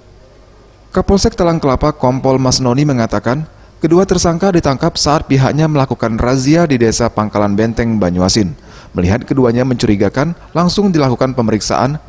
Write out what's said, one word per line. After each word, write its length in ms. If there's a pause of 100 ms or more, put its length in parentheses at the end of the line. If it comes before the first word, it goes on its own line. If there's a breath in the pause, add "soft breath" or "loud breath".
(880)
Kapolsek 480
Talang 240
Kelapa, 320
Kompol 480
Mas 160
Noni 240
mengatakan, 640 (320 loud breath)
kedua 320
tersangka 400
ditangkap 480
saat 320
pihaknya 400
melakukan 480
razia 480
di 160
Desa 320
Pangkalan 400
Benteng, 480
Banyuasin. 560 (400 loud breath)
Melihat 320
keduanya 320
mencurigakan, 720 (240 loud breath)
langsung 320
dilakukan 480
pemeriksaan 720